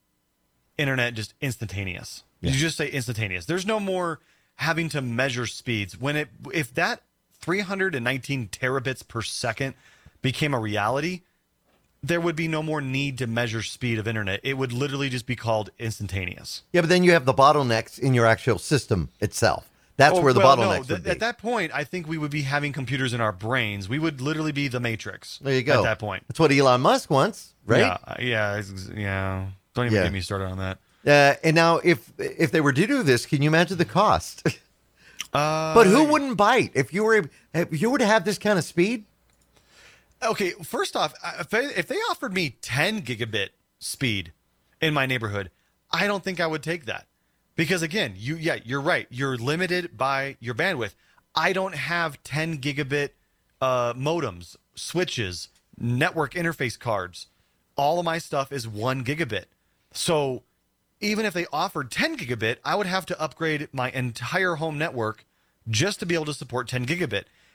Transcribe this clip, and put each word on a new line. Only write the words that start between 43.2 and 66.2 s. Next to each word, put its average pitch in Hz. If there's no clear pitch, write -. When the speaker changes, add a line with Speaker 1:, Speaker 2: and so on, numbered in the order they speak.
Speaker 1:
speed 104
in 156
my 135
neighborhood, 104
I 175
don't 202
think 185
I 170
would 156
take 160
that. -
Because 165
again, 160
you, 123
yeah, 156
you're 131
right. 147
You're 131
limited 170
by 135
your 117
bandwidth. 147
I 165
don't 190
have 156
ten 156
gigabit, 143
uh, 123
modems, 127
switches, 110
network 143
interface 165
cards. 95
All 151
of 175
my 165
stuff 139
is 117
one 123
gigabit. 120
So 143
even 214
if 180
they 170
offered 151
ten 320
gigabit, 120
I 156
would 208
have 180
to 175
upgrade 156
my 127
entire 131
home 151
network 120
just 135
to 202
be 170
able 160